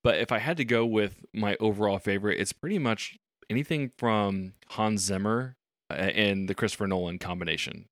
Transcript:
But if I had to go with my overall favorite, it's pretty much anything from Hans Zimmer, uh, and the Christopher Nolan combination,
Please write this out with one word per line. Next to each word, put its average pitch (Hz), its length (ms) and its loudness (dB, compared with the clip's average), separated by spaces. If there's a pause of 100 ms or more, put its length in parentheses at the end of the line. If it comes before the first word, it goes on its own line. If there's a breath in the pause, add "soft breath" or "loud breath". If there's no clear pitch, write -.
But 95 160 4
if 110 120 -2
I 120 60 2
had 143 200 -2
to 139 80 0
go 117 200 4
with 107 480 0
my 104 260 0
overall 104 380 2
favorite, 98 420 0
it's 101 140 -2
pretty 196 240 -4
much 117 400 -2 (320)
anything 139 480 -2
from 98 560 0 (160)
Hans 110 320 0
Zimmer, 107 540 0 (340)
uh, 80 40 -6
and 98 560 2
the 98 40 0
Christopher 107 320 -2
Nolan 90 320 0
combination, 87 760 -4